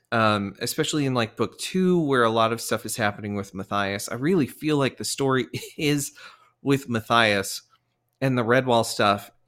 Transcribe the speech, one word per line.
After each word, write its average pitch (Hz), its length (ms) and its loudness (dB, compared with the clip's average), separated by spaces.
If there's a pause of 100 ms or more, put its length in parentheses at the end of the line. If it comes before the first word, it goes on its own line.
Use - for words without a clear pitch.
(100)
um, 107 500 0
especially 147 460 -2
in, 131 80 -2
like, 113 220 -2
book - 220 -4
two, 180 420 2
where 135 240 2
a 113 60 4
lot 113 220 2
of 113 80 -4
stuff - 240 -4
is 107 120 -8
happening 104 380 -4
with 101 200 -6
Matthias. 98 560 -4
I 117 60 -8
really 147 300 2
feel 151 300 -2
like 135 220 0
the 107 60 -8
story 131 420 0 (160)
<laughs> - 160 -16
is 147 340 0 (480)
with 135 280 0
Matthias, 110 720 0 (580)
and 131 160 0
the 120 80 0
Redwall 120 400 4
stuff 101 460 0 (180)